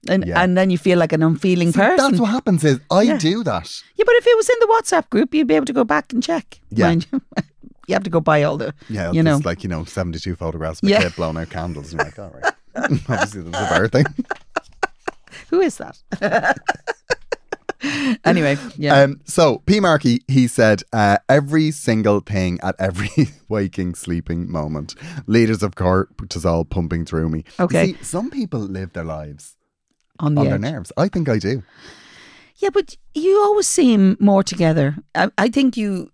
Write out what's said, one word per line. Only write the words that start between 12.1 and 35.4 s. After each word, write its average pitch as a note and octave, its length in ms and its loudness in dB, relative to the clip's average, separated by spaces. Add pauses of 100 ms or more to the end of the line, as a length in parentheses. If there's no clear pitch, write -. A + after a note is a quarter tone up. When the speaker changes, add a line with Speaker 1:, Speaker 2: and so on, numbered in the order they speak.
Speaker 2:
"All F#2+ 160 -16
right." - 200 -6 (220)
<laughs> - 340 -4
Obviously, G#2 340 -4
there's E2+ 240 -6
a - 20 -6
better G2+ 180 0
thing. C3 180 2 (760)
<laughs> - 720 -12
Speaker 1:
Who F4 100 2
is F4 160 -2
that? - 240 -16 (180)
<laughs> - 380 0 (1700)
Anyway, D#3 340 2 (200)
yeah. C#3 240 4
Speaker 2:
Um, C#3 240 2
so, D3+ 420 2
P G#3+ 120 4
Markey, C#3+ 480 2
he C3 200 4
said, A2 340 2 (100)
uh, G#2 260 2 (120)
"Every D3 400 2
single A2 500 0
thing F#2 440 -2
at F#2+ 160 -4
every G2 560 -2
<laughs> - 140 -20
waking, F#2+ 460 -4
sleeping E2+ 560 -6
moment. D#2 440 -8 (320)
Leaders A2 340 2
of G2+ 140 -4
corporate F#2 600 -2
is E2 100 -6
all E2 200 0
pumping E2 400 -4
through D#2+ 240 -2
me." D#2 100 -4 (200)
You C3 60 2
Speaker 1:
Okay. E3 280 2
Speaker 2:
see, - 100 -16
some G#3+ 280 -6
people A3 280 -6
live F#2+ 340 -8
their E2+ 100 -8
lives D2+ 520 -12 (640)
Speaker 1:
On D3+ 140 0
the C#3+ 80 2
Speaker 2:
on C#3 60 2
their C3+ 80 0
Speaker 1:
edge. G2 60 -4
Speaker 2:
nerves. A#2+ 360 -8
I D#3+ 120 2
think E3 200 -4
I A2+ 80 2
do. G#2+ 240 -4 (960)
Speaker 1:
Yeah, G4+ 160 0
but G4 220 -2 (180)
you F#4+ 300 2
always G#4 240 2
seem G#3 520 4
more G3 220 4
together. D#3+ 540 0 (180)
I, G3 240 0
I B3 120 2